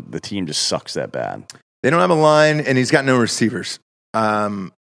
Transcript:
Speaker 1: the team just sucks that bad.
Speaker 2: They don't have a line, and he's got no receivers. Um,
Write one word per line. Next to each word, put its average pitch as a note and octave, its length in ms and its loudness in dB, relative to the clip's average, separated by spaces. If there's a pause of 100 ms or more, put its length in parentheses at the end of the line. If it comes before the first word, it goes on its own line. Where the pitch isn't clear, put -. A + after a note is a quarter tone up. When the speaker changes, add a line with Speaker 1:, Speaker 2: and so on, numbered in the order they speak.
(100)
Speaker 1:
the D#2+ 100 -10
team G2 260 -8
just - 220 -6
sucks - 260 -6
that C2+ 180 -6
bad. G#1 320 -8 (380)
Speaker 2:
They B2 80 2
don't E3+ 100 4
have F3+ 100 2
a F3 40 2
line, D3+ 460 4
and C3 180 0
he's B2+ 120 0
got D3 140 2
no C3 140 4
receivers. G#2+ 600 -2 (360)
Um, G#2+ 580 -2 (120)